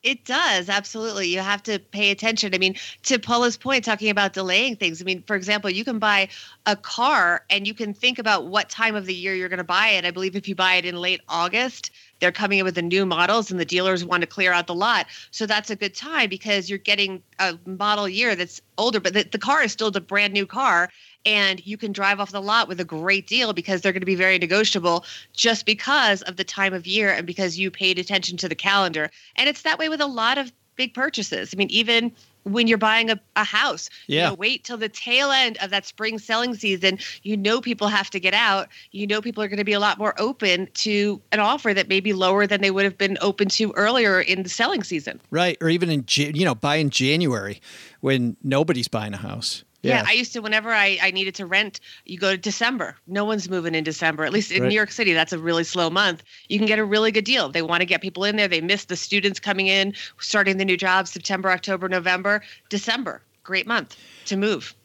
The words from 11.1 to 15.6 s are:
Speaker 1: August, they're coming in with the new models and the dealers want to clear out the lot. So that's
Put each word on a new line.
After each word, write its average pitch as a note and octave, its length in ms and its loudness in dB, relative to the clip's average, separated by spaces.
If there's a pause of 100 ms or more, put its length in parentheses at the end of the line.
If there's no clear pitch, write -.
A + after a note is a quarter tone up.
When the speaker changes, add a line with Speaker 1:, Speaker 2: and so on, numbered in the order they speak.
Speaker 1:
August, F#3+ 600 -2 (300)
they're F3+ 120 4
coming G3+ 260 0
in F#3+ 80 2
with F3+ 80 -2
the F3 80 -2
new F#3 240 2
models G3+ 440 2
and F#3 80 -4
the E3 60 0
dealers F3+ 400 0
want F3 160 0
to E3+ 60 0
clear F#3 260 0
out F3 140 2
the F3+ 80 -6
lot. G3 320 0 (240)
So - 160 -6
that's G#3+ 240 -2